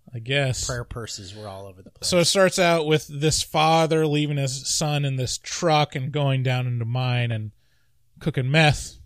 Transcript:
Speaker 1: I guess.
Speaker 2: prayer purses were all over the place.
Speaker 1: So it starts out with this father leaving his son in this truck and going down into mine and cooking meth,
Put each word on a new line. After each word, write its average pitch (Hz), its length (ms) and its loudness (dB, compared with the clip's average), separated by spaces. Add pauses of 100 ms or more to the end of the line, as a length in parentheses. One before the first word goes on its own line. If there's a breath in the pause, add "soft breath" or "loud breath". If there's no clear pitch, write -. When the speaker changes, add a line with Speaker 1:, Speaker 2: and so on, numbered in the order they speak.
(140)
Speaker 1:
I 117 60 -10
guess. 131 460 -2
Speaker 2:
prayer 120 180 -6
purses 104 500 -14
were 107 140 -14
all 98 180 -14
over 95 160 -20
the - 80 -20
place. - 180 -10
Speaker 1:
So 180 100 2
it 170 80 4
starts 190 340 4
out 170 260 4
with 156 220 2
this 147 340 0
father 160 640 2
leaving 147 300 0
his 135 320 -4
son 147 360 0
in 135 120 -2
this 127 220 -4
truck 151 580 0
and 131 160 -6
going 135 320 0
down 127 240 -2
into 120 160 -4
mine 123 480 -2
and 107 180 -6 (680)
cooking 135 300 0
meth, 151 560 2